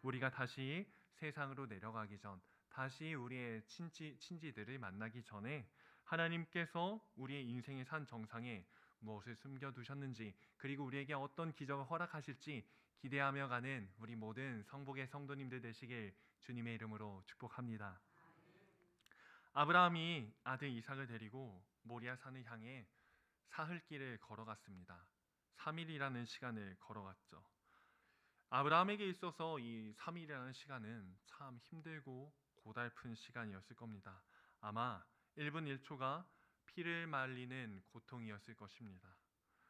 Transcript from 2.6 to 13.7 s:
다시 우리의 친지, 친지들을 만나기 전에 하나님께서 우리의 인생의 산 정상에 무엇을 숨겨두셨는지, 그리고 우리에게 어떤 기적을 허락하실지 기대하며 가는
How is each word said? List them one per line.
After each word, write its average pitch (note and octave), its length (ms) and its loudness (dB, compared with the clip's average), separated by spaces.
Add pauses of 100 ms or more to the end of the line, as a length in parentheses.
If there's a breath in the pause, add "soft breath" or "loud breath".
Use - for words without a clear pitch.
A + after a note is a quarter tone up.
다시 C3+ 460 -2
우리의 B2 520 -2
친지, D#3 520 -8
친지들을 C3+ 600 -6
만나기 A2 440 -4
전에 A2 440 -4 (380 loud breath)
하나님께서 E3+ 960 2 (140)
우리의 C3 320 -2
인생의 B2+ 380 -2
산 D#3 200 -2
정상에 A2+ 600 -4 (320 loud breath)
무엇을 G#2+ 380 -6
숨겨두셨는지, C3 1000 -4 (240 loud breath)
그리고 C#3 260 0
우리에게 C#3 300 0
어떤 C#3+ 400 0
기적을 C#3 320 0
허락하실지 D3+ 840 -2 (300 loud breath)
기대하며 C#3 500 4
가는 B2 500 2